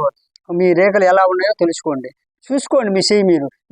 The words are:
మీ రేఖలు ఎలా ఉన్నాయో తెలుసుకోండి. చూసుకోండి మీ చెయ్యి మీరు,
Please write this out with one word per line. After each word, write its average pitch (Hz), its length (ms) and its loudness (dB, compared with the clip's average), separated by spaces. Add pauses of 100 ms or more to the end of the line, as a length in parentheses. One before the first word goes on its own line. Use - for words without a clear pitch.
(480)
మీ 175 240 0
రేఖలు 190 320 2
ఎలా 185 240 4
ఉన్నాయో 185 300 -2
తెలుసుకోండి. 147 500 -4 (380)
చూసుకోండి 254 440 -2
మీ 190 100 0
చెయ్యి 208 240 0
మీరు, 156 240 2 (240)